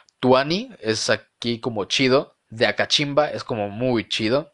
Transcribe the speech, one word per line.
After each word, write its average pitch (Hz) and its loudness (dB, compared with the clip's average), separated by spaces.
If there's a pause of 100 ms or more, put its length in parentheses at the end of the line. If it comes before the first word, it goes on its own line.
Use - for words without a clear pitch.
(200)
Tuani 151 2 (100)
es 110 -2
aquí 117 -2
como 107 -4
chido, 135 2 (160)
de 113 0
acachimba 143 0
es 107 -8
como 107 -4
muy 113 -2
chido, 120 -2